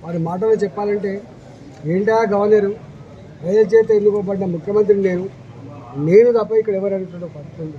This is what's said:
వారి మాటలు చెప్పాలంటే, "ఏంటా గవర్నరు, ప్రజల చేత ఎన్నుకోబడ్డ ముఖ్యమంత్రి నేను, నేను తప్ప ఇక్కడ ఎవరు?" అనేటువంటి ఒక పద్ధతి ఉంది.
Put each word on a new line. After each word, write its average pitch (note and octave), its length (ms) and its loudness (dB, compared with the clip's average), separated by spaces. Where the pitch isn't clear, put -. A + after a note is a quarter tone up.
వారి E3+ 140 -6
మాటలు F#3 340 0
చెప్పాలంటే, G3+ 680 -4
"ఏంటా G#3 480 0
గవర్నరు, G#3 420 2
ప్రజల F#3+ 160 0
చేత A3 320 4
ఎన్నుకోబడ్డ G3+ 540 0
ముఖ్యమంత్రి G3 580 0
నేను, F#3 260 -2
నేను F#3+ 360 6
తప్ప A3 200 0
ఇక్కడ A3 220 0
ఎవరు?" G3 200 -4
అనేటువంటి F3 300 -10
ఒక D#3+ 80 -14
పద్ధతి D3 300 -16
ఉంది. D#3 160 -12